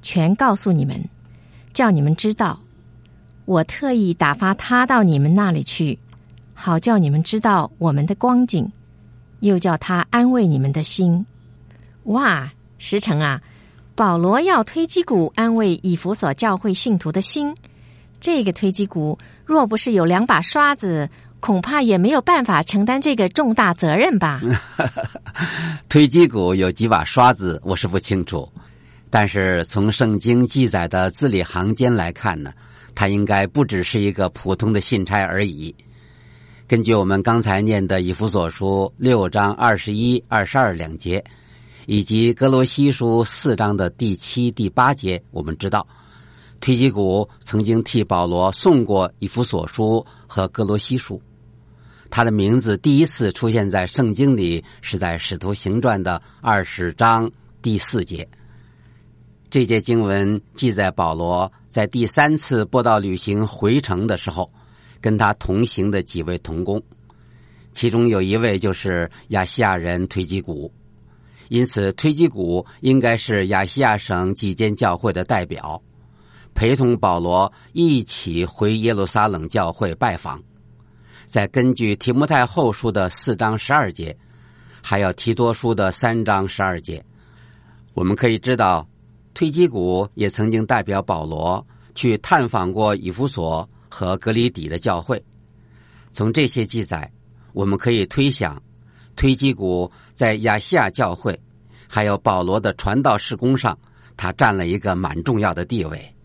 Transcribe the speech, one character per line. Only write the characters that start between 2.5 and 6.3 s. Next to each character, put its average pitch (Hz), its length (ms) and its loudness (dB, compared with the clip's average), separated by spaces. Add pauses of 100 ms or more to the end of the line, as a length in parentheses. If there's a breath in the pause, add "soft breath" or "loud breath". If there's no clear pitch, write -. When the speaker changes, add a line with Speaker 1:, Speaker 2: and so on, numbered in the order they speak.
Speaker 1:
我 175 200 2
特 - 260 -6
意 202 220 2
打 147 200 2
发 190 200 0
他 247 320 0
到 247 180 4
你 160 160 4
们 147 140 4
那 196 180 4
里 151 120 -2
去， 143 340 -4 (560)